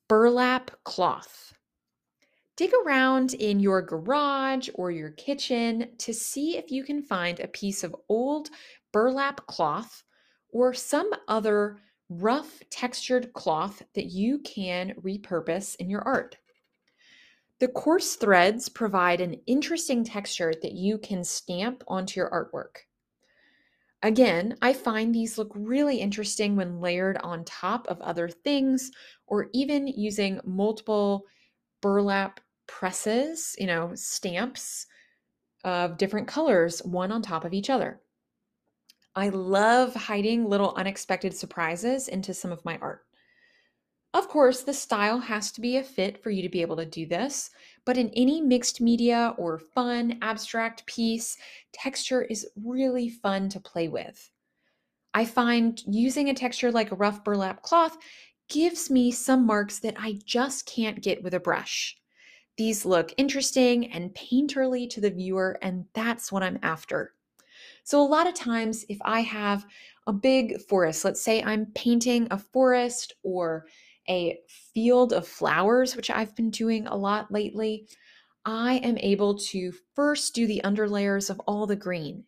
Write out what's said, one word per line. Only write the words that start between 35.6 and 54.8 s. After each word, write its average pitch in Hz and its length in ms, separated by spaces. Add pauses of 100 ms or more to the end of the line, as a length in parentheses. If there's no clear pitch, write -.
of 175 340
different 196 300
colors, 185 560
one 180 260
on 226 100
top 175 240
of 170 80
each 202 180
other. 220 300 (1160)
I 202 140
love 208 640
hiding 220 540
little 202 280
unexpected 185 580
surprises 185 720
into 190 260
some 180 200
of 165 120
my 170 140
art. - 260 (1080)
Of 359 140
course, 262 340
the 285 100
style 220 460
has 214 340
to - 80
be 247 180
a 269 40
fit 202 400
for 220 80
you 190 120
to 180 60
be 175 140
able 165 140
to 165 100
do 160 180
this, 180 460 (340)
but 247 140
in 240 120
any 277 300
mixed 247 400
media 233 580
or 165 200
fun, 240 640
abstract 226 640
piece, 226 500 (360)
texture 262 500
is 220 240 (160)
really 254 460
fun 196 400
to 190 120
play 170 280
with. - 420 (840)